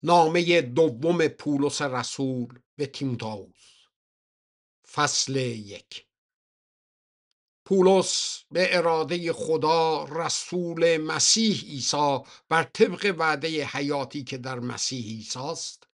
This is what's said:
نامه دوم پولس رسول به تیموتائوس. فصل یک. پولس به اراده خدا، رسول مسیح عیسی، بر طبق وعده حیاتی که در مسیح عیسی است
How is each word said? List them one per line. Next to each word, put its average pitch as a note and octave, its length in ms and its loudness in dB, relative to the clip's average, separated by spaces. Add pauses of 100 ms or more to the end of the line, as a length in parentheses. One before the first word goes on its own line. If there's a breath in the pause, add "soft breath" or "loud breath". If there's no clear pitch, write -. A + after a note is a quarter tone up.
نامه E3+ 580 6
دوم D3+ 680 2
پولس D3 540 -2
رسول B2+ 760 -4 (180)
به C#3+ 100 -4
تیموتائوس. A2 1000 -8 (1040)
فصل C#3 440 -2
یک. A2 720 -8 (1600)
پولس F#3+ 880 4
به F3+ 260 2
اراده E3 560 0
خدا، D#3 720 2
رسول E3 920 0
مسیح D#3+ 680 0
عیسی، C#3+ 540 -2 (300 loud breath)
بر B2 140 2
طبق F#3+ 560 0
وعده D#3 460 0
حیاتی C#3+ 600 -6
که C3 140 -10
در B2+ 200 -8
مسیح B2 460 -6
عیسی A2 340 -10
است - 480 -10 (120)